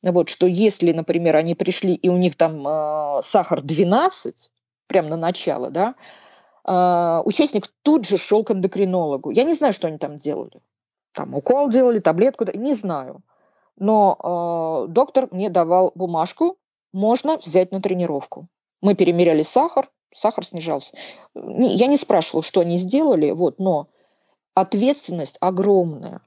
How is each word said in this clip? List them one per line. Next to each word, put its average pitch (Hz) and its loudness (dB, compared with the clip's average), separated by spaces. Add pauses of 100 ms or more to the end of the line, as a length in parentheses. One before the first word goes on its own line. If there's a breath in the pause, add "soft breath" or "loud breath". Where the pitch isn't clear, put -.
Вот, 175 2
что - 0
если, 185 2
например, 160 0
они 165 2
пришли, 185 -2
и 180 0
у 180 2
них 180 2
там, 160 0
э, 151 -2
сахар 175 0
двенадцать, 185 -2 (380)
прям 160 0
на 160 -6
начало, 160 -4
да, 190 -2 (720 soft breath)
э, 175 2
участник 226 0 (160)
тут 285 2
же 196 0
шёл 208 2
к - -4
эндокринологу. 180 -2
Я 226 2
не 320 0
знаю, 285 0
что 175 -6
они 156 -6
там 147 -10
делали. 147 -8 (520)
Там 135 -10
укол 262 0
делали, 240 2
таблетку 190 0
да-, 180 -6
не 262 -4
знаю. 156 -8 (560)
Но, 170 0
э, 165 -12
доктор 262 2
мне 190 -4
давал 175 2
бумажку, 180 -2 (340)
можно 233 0
взять 185 0
на 190 -6
тренировку. 175 -4 (340)
Мы 196 4
перемеряли 170 4
сахар, 269 0 (240)
сахар 208 -4
снижался. 156 -8 (400 loud breath)
Не, - 0
я 240 4
не 285 4
спрашивала, 160 0
что - 0
они 170 0
сделали, 185 2
вот, 165 -2
но 180 0 (680)
ответственность 190 -2
огромная. 180 0